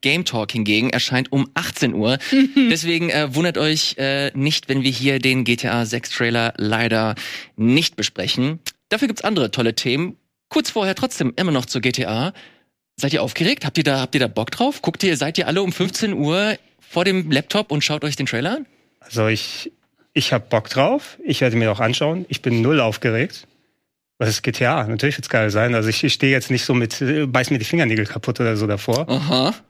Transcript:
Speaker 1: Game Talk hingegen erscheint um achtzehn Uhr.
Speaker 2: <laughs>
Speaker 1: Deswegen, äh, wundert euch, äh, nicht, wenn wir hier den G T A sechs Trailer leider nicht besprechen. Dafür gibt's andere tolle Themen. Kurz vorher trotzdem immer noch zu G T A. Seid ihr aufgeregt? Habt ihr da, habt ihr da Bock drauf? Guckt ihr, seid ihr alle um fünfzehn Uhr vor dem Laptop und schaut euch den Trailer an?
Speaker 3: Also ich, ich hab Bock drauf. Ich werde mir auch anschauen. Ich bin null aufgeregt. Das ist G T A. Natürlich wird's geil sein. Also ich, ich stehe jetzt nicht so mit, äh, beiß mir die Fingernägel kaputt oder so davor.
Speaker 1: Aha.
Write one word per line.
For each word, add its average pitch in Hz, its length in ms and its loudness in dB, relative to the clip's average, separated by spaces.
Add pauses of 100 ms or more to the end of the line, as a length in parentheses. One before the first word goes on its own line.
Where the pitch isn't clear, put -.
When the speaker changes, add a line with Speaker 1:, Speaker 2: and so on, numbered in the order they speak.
Speaker 1:
Game 151 240 2
Talk 110 260 -2
hingegen 110 380 2
erscheint - 420 0
um 139 220 0
achtzehn 143 400 -2
Uhr. 113 240 2 (260)
Speaker 2:
<laughs> 269 120 0
Speaker 1:
Deswegen, 170 560 2
äh, 147 240 0
wundert 170 240 0
euch, 156 400 0
äh, 135 360 -2
nicht, 143 320 -2
wenn 135 140 0
wir 131 80 2
hier 131 300 0
den 131 240 2
G 117 120 2
T 117 120 -4
A 117 180 2
sechs 113 240 -6
Trailer 117 480 0
leider 110 560 0 (420)
nicht 127 400 2
besprechen. 127 640 -2 (300)
Dafür 226 180 0
gibt's - 160 -4
andere 170 280 2
tolle 117 240 0
Themen. 139 420 -2 (320)
Kurz - 220 0
vorher 190 240 0
trotzdem 160 400 -2
immer 180 160 0
noch 131 160 0
zu - 120 -4
G 120 120 0
T 113 160 -2
A. 120 260 -2 (640)
Seid 180 180 -2
ihr - 80 0
aufgeregt? - 440 -2
Habt 143 120 -2
ihr 160 60 2
da, 139 180 2
habt 127 140 -4
ihr 139 40 2
da 123 80 2
Bock 110 220 -2
drauf? 277 320 -2
Guckt - 220 -4
ihr, 180 120 2
seid 151 220 -2
ihr 175 100 -2
alle 170 140 0
um 185 100 -2
fünfzehn 185 420 -2
Uhr 175 440 0 (220)
vor - 260 -2
dem 185 240 0
Laptop 151 420 0
und 147 120 0
schaut 151 200 -2
euch 147 120 -2
den 135 100 -4
Trailer 139 320 -2
an? 294 80 -8 (340)
Speaker 3:
Also 110 280 -2
ich, - 440 -4 (460)
ich - 140 0
hab 120 180 -2
Bock 107 200 0
drauf. 190 560 0
Ich 165 160 0
werde 120 160 2
mir 113 120 2
auch 104 120 0
anschauen. 147 480 0
Ich - 120 -6
bin 120 200 2
null 143 180 4
aufgeregt. 117 680 0 (680)
Das 113 120 0
ist - 140 -2
G 123 100 -2
T 127 120 0
A. 127 220 0
Natürlich 113 300 -2
wird's - 100 -10
geil 110 220 2
sein. 113 260 2
Also 110 140 2
ich, 110 160 0
ich 135 80 2
stehe 135 180 2
jetzt 127 180 0
nicht 123 140 0
so 139 100 0
mit, 120 280 0
äh, 147 240 0
beiß 127 260 0
mir 135 80 2
die 110 60 -4
Fingernägel 113 400 2
kaputt - 340 -4
oder 117 160 2
so 107 100 0
davor. 110 440 -2
Speaker 1:
Aha. 139 440 0 (160)